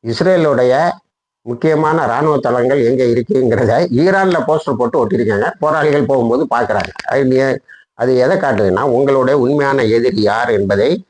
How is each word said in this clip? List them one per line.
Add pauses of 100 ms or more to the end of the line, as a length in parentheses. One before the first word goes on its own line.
இஸ்ரேலுடைய (520)
முக்கியமான
இராணுவ
தளங்கள்
எங்க
இருக்குங்கிறத
ஈரான்ல
போஸ்டர்
போட்டு
ஒட்டிருக்காங்க,
போராளிகள்
போகும்போது
பாக்குறாங்க. (160)
அது
நீ-, (360)
அது
எதை
காட்டுதுன்னா,
உங்களுடைய
உண்மையான
எதிரி
யார்
என்பதை